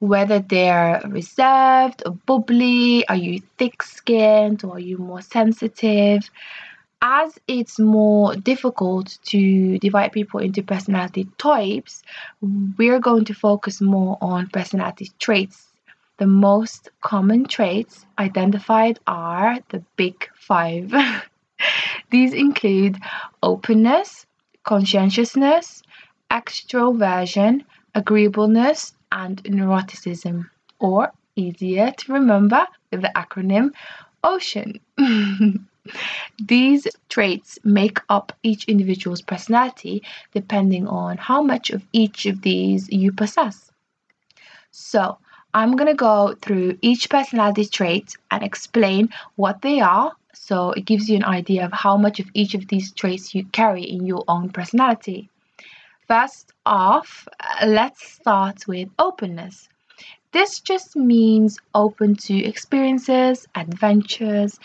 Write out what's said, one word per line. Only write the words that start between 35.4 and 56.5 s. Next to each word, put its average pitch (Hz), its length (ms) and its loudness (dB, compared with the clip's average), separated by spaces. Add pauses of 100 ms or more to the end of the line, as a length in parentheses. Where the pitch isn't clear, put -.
These 254 500 2 (220)
traits - 520 -4
make 202 360 2 (100)
up 202 240 -2 (100)
each 214 220 -2
individual's 190 560 -2
personality 214 800 -4 (300)
depending 196 560 0
on 180 300 -6
how 277 240 0
much 254 260 -2
of - 240 -8
each 220 320 0
of 196 160 -4
these 190 500 -2
you 196 220 2
possess. 208 580 -4 (1000)
So, - 480 -4 (340)
I'm 226 240 2
gonna 302 180 2
go 214 460 2
through 185 400 -2
each 233 300 0
personality 214 560 0
trait - 500 -4 (140)
and - 120 -4
explain 196 680 0 (260)
what 196 240 -2
they 277 200 0
are, 214 360 2 (160)
so 180 380 -4
it 190 160 -8
gives 214 240 0
you 208 60 4
an 196 80 0
idea 180 420 -2
of 175 80 -8
how 202 240 2
much 208 200 2
of 196 140 -10
each 208 220 -2
of 190 140 -6
these 190 220 -4
traits 185 440 -6
you 190 100 -4
carry 196 400 0
in 180 220 -8
your 185 200 -4
own 175 220 -2
personality. 208 800 -2 (800)
First 233 460 -2 (100)